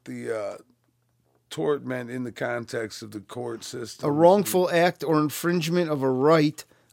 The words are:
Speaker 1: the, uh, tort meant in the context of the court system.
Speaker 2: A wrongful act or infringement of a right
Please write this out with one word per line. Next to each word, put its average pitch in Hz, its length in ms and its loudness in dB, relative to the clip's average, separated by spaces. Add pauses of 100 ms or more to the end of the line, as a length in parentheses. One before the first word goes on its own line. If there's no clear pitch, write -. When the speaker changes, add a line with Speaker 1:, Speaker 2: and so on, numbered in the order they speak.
Speaker 1:
the, 120 300 -8
uh, 101 220 -6 (920)
tort 147 340 -4
meant 127 240 -8
in 127 140 -8
the 120 80 -8
context 120 720 -8
of 107 80 -14
the 107 80 -12
court 117 440 -10
system. 127 460 -8
Speaker 2:
A - 20 2
wrongful 180 600 6
act 170 320 2
or 151 160 2
infringement 165 720 0
of 143 100 -2
a 135 80 2
right 147 560 4 (280)